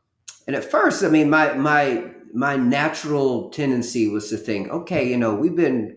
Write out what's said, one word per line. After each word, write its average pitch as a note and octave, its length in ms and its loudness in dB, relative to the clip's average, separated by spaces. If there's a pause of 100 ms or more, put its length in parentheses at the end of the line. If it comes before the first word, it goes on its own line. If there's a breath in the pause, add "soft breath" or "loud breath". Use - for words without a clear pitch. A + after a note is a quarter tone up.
(460)
and C3+ 80 -4
at A3 100 -4
first, D#4 380 2
I F3+ 60 2
mean, D#3 200 4
my, D3+ 260 4
my, C#3 500 2 (280)
my C#3 220 -2
natural C#3 960 0
tendency B2 580 0
was G#2 220 -4
to A2 60 -4
think, G2+ 340 -4
"Okay, D#3+ 380 -2
you B2 80 -2
know, A2+ 180 0
we've D#3 220 0
been B2+ 400 0